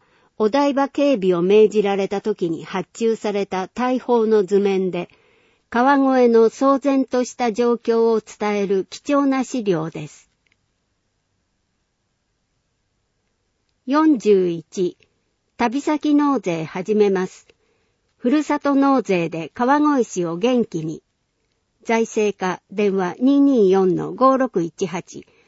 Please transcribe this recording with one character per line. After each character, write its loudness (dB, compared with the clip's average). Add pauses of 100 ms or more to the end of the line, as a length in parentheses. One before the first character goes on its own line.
(400)
お 0
台 0
場 -2
警 0
備 0
を -2
命 6
じ 0
ら 0
れ -2
た -4
時 -4
に -8
発 -8
注 -2
さ -4
れ -2
た -6
大 -4
砲 0
の 2
図 2
面 0
で、 -8 (640)
川 2 (220)
越 4
の 6
騒 0
然 0
と -2
し -18
た -4
状 0
況 0
を 0
伝 -6
え -2
る -2
貴 -20
重 0
な -2
資 -6
料 -2
で -14
す。 -20 (3500)
四 2
十 2
一、 -6 (600)
旅 -2
先 -2
納 2
税 -4
始 -6
め 4
ま -2
す。 -18 (720)
ふ -2
る 2
さ -4
と -2
納 2
税 -2
で -10
川 0 (220)
越 -2
市 -4
を -6
元 0
気 -8
に。 -10 (800)
財 0
政 -2
課、 -6
電 -2
話 -4
二 2
二 4
四 2
の -4
五 2
六 -2
一 -6
八、 -14 (200)